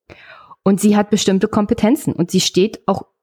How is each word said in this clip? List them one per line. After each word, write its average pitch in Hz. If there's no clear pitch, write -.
Und 196
sie 208
hat 208
bestimmte 202
Kompetenzen 220
und -
sie 185
steht -
auch 190